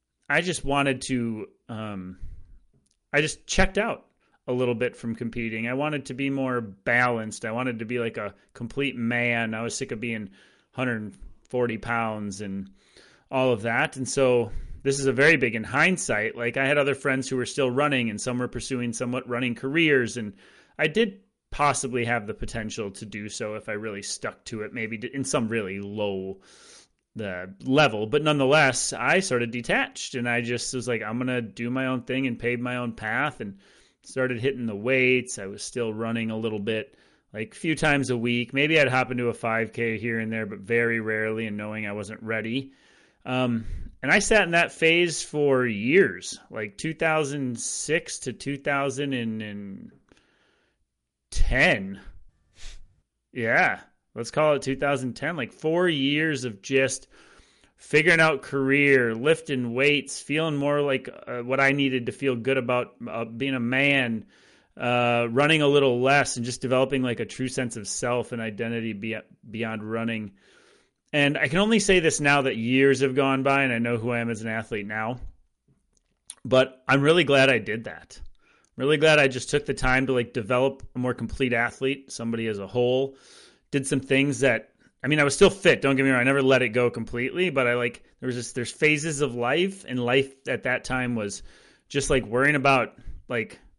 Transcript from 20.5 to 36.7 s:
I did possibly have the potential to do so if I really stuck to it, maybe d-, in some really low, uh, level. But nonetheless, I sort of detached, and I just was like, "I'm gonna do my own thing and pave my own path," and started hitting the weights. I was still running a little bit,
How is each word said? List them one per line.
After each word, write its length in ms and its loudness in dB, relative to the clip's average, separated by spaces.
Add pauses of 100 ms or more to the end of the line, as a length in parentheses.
I 120 2
did 320 0 (300)
possibly 540 0
have 220 -2
the 80 -8
potential 560 -8
to 160 -14
do 220 -10
so 260 -8
if 140 -12
I 40 -4
really 300 -6
stuck 440 -8
to 160 -8
it, 120 -10
maybe 240 -6
d-, 140 -8
in 120 -4
some 240 0
really 320 -4
low, 600 -6 (800)
uh, 260 -8 (180)
level. 420 2
But 160 0
nonetheless, 720 2
I 280 2
sort 220 -2
of 80 -4
detached, 640 -4
and 140 -2
I 140 0
just 320 -4
was 120 -6
like, 160 -2
"I'm 160 -6
gonna 220 -2
do 300 -6
my 160 -2
own 160 -2
thing 240 -2
and 120 -4
pave 220 -2
my 160 -6
own 160 -4
path," 480 -4
and 180 -10 (440)
started 380 -4
hitting 260 -2
the 100 -4
weights. 640 2
I 80 -8
was 160 -12
still 320 -4
running 360 -4
a 60 -4
little 220 -4
bit, 360 -4 (380)